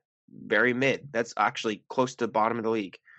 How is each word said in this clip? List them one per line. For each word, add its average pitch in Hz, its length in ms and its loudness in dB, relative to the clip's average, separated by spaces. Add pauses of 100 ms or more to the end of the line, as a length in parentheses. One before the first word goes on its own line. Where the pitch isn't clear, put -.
(320)
Very 113 420 2
mid. 127 380 0
That's 120 260 -2
actually 107 500 -2
close 127 280 -2
to 117 100 -2
the 104 60 -2
bottom 113 260 2
of 113 60 -6
the 110 60 -2
league. 107 280 -4 (220)